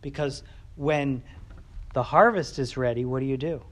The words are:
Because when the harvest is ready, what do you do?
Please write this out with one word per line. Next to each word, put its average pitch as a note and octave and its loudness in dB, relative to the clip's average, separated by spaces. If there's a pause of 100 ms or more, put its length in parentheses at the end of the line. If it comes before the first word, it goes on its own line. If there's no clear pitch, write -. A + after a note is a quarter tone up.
Because C#3 -4 (320)
when C#3+ 0 (680)
the B2+ 0
harvest F#3 6
is C3 -2
ready, B2 0
what B2+ -2
do C3+ -2
you C3+ 0
do? D3 -4